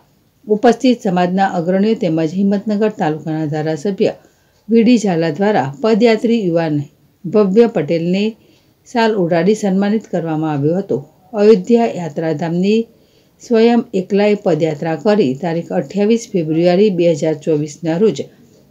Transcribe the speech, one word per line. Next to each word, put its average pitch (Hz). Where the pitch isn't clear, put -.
ઉપસ્થિત 226
સમાજના 185
અગ્રણીઓ 190
તેમજ 165
હિંમતનગર 202
તાલુકાના 156
ધારાસભ્ય 156
વી 226
ડી 220
ઝાલા 165
દ્વારા 196
પદયાત્રી 220
યુવાન 165
ભવ્ય 208
પટેલને 180
શાલ 226
ઓઢાડી 175
સન્માનિત 202
કરવામાં 160
આવ્યો 151
હતો. 127
અયોધ્યા 226
યાત્રાધામની 170
સ્વયં 233
એકલાએ 202
પદયાત્રા 160
કરી 196
તારીખ 170
અઠ્યાવીસ 202
ફેબ્રુઆરી 175
બે 170
હજાર 156
ચોવીસના 156
રોજ 185